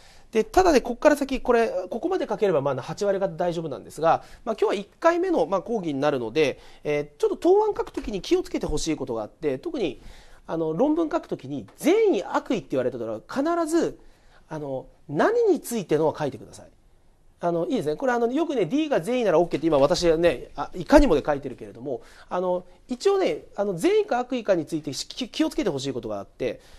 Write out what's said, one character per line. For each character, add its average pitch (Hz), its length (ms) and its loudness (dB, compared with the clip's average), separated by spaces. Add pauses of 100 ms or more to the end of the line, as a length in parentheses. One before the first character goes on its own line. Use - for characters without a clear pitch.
(320)
で、 220 120 2
た 359 200 -8
だ 359 80 2
ね、 269 100 6
こ - 120 -6
っ - 20 -10
か - 140 4
ら 294 60 4
先、 277 260 -4
こ 247 120 0
れ、 233 160 2 (220)
こ 233 80 -6
こ 330 100 -4
ま 381 80 -2
で 330 100 -4
書 202 100 -4
け 208 100 2
れ 185 60 4
ば、 143 80 4
ま 139 100 -2
あ、 127 100 -4
八 165 240 -6
割 196 140 0
方 190 160 -2
大 175 180 -2
丈 170 80 -6
夫 165 80 -6
な 120 80 -8
ん 95 60 -12
で - 80 -18
す - 100 -10
が、 156 220 2 (220)
ま 226 80 -2
あ、 - 60 -6
今 - 20 2
日 392 40 2
は 403 80 2
一 196 160 -6 (100)
回 339 200 2
目 381 100 0
の、 247 160 2
ま 190 120 0
あ、 175 40 -2
講 233 140 -6
義 175 180 -4
に 135 60 -4
な 147 100 2
る 143 80 0
の 113 140 -6
で、 139 280 0 (240)
え 147 180 -2
ー、 - 200 -12
ち 440 40 2
ょ - 20 4
っ - 20 4
と 370 80 -4
答 392 280 6
案 415 120 0
書 466 60 -2
く - 80 -12
と 294 100 -8
き 240 100 -8
に 190 100 -4
気 - 140 0
を 370 60 2
つ - 80 -8
け 302 100 -4
て 208 60 -6
ほ 151 140 0
し 160 120 -2
い 151 40 0
こ 131 100 -6
と 131 80 -6
が 110 80 -4
あ 107 60 -6
っ - 20 -12
て、 135 300 -4
特 330 180 -8
に、 165 240 -4 (460)
あ 165 100 -6
の、 160 160 -2
論 269 200 2
文 320 160 0
書 330 120 0
く - 60 -18
と - 100 -6
き - 100 -12
に、 131 180 -8 (120)
善 392 360 4
意、 202 100 0
悪 294 300 -2
意 226 60 0
っ - 20 -10
て - 100 -12
言 139 60 0
わ 123 60 2
れ 123 80 0
た 127 80 -8
ら、 110 280 -6
必 330 380 0
ず、 302 320 0 (500)
あ 156 120 -8
の、 135 260 -8 (240)
何 392 420 2
に 277 80 2
つ - 160 -8
い 202 120 -4
て 151 100 2
の 160 80 2
は 143 100 2
書 151 120 -4
い - 20 -2
て 117 80 -12
く 98 80 -16
だ - 80 -20
さ - 80 -18
い。 85 60 -20 (720)
あ 175 120 0
の、 170 140 0
い - 60 -4
い 269 60 0
で 190 40 0
す 143 60 -2
ね。 151 80 0
こ 277 100 -4
れ、 247 80 2
あ 240 60 0
の、 240 120 0
よ 302 140 0
く 302 100 -4
ね、 190 120 0
D 294 200 0
が 240 140 0
善 247 200 -2
意 - 20 0
な 196 80 2
ら 156 80 6
オ 175 80 4
ッ - 20 -8
ケ 165 80 -4
ー - 20 -2
っ - 20 -12
て、 156 40 0
今 156 140 4
私 160 280 4
は 160 100 4
ね、 147 380 2
あ、 139 200 -6
い 180 100 -8
か 302 140 10
に 285 80 6
も 170 80 4
で 127 100 2
書 151 80 0
い 139 80 -4
て 143 80 -8
る - 60 -12
け 113 100 -16
れ 101 80 -16
ど 113 80 -16
も、 131 200 -6 (280)
あ 180 100 -4
の、 180 240 -2 (240)
一 254 220 0
応 392 80 4
ね、 247 280 -2 (100)
あ 202 100 -2
の、 202 80 -2
善 349 280 2
意 403 40 2
か 247 140 -2
悪 247 160 -4
意 233 80 -4
か 202 100 4
に 160 140 0
つ - 80 -6
い 156 80 -4
て 143 100 -6
し-、 - 160 -8
気-、 - 200 -8
気 - 140 0
を 320 60 0
つ - 60 -14
け 311 80 -2
て 196 80 0
ほ 139 80 -2
し 135 100 -6
い 131 40 -4
こ 127 60 -6
と 110 100 -8
が 104 100 -6
あ - 20 -10
っ 98 60 -12
て、 - 340 -6 (180)